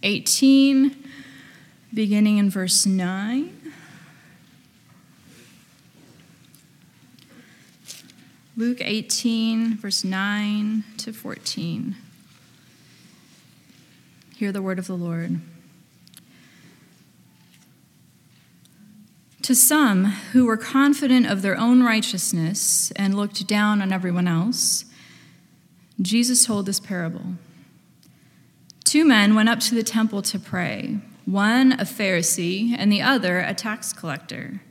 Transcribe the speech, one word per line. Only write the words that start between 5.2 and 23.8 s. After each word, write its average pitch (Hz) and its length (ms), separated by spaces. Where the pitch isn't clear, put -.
Luke 240 240
eighteen, 226 960
verse 196 280
nine 208 800
to - 160
fourteen. - 840
Hear 202 160
the 196 120
word 190 160
of 185 80
the 185 100
Lord. 170 440
To 262 120
some 240 520
who 254 140
were 220 100
confident 269 680
of 196 160
their 196 160
own 247 240
righteousness 202 1120
and 196 220
looked 202 320
down 208 360